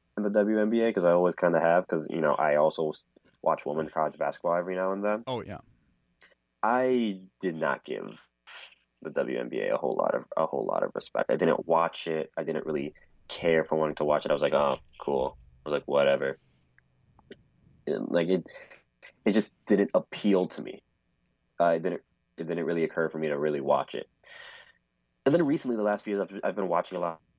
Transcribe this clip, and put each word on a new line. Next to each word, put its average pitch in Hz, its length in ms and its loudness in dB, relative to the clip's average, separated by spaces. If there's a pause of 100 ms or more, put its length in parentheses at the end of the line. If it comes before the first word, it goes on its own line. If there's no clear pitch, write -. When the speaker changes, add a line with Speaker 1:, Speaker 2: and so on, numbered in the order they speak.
(160)
Speaker 1:
in 104 80 -2
the 104 60 0
W 107 300 2
N 107 100 2
B 117 100 2
A, 113 120 2
'cause 92 120 0
I 87 80 6
always 87 240 4
kinda 85 240 2
have, 85 260 4
'cause, 80 240 -4
you 82 100 -4
know, 76 140 2
I 76 220 2
also 78 340 2
s-, - 140 -12 (380)
watch 80 220 -2
women's 78 280 -4
college 76 260 -2
basketball 78 380 -2
every 90 200 -4
now 95 160 -2
and 98 120 -6
then. 107 220 -2
Speaker 2:
Oh, 123 160 -6
yeah. - 160 -12 (1040)
Speaker 1:
I 120 580 2 (200)
did 90 140 -2
not 76 300 -2
give 53 340 -10 (840)
the - 80 -10
W 64 280 -2
N 62 100 -4
B 57 120 -4
A 52 140 0
a - 20 2
whole - 200 -2
lot 50 180 2
of, - 100 -2 (120)
a 80 100 2
whole 65 180 -4
lot 50 180 -2
of - 120 -2
respect. - 360 -4
I - 60 2
didn't 85 300 2
watch 82 400 0
it. 80 300 -4
I 80 60 -4
didn't 76 240 -4
really 73 280 -4 (340)
care 82 320 2
if 78 120 0
I 80 40 2
wanted 78 220 0
to 76 60 0
watch 76 200 2
it. 78 60 0
I 76 40 4
was 71 80 0
like, 71 120 2
"Oh, 69 240 2 (200)
cool." 67 380 -2 (280)
I - 40 -10
was 73 100 0
like, - 80 -10
"Whatever." 69 520 2 (1500)
And, - 220 -2
like, 85 200 0
it, 92 180 0 (800)
it 101 80 2
just - 220 0 (120)
didn't 98 280 4
appeal 92 540 2
to - 140 -12
me. - 200 -12 (800)
Uh, 87 60 6
it 82 160 2
didn't, 87 200 -4 (360)
it 82 100 -8
didn't 85 160 -2
really 82 200 0
occur 80 260 0
for 78 80 -8
me 78 100 -2
to 73 100 -2
really 73 220 -2
watch 69 340 0
it. - 140 -8 (1200)
And 139 80 4
then 170 100 4
recently, 139 320 0
the 107 60 -2
last 104 220 0
few 104 120 -2
years, 95 140 -2
I've, 98 120 -12
I've 95 140 -2
been 98 120 -4
watching 87 280 -2
a 87 40 -4
lot 85 200 -6 (180)